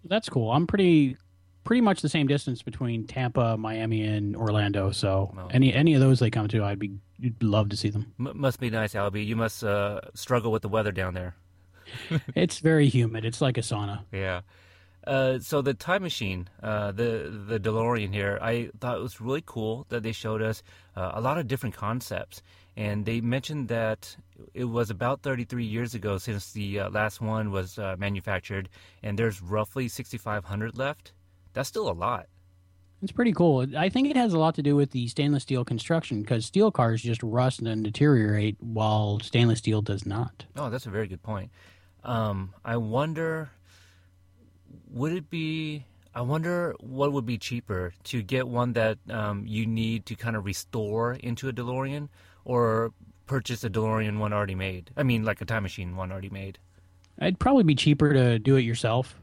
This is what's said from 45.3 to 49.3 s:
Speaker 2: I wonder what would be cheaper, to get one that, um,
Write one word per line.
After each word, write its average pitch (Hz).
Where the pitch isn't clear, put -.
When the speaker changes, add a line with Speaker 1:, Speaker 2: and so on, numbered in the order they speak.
Speaker 2:
I 120
wonder 160
what 131
would 131
be 117
cheaper, 92
to 123
get 127
one 120
that, 110
um, 104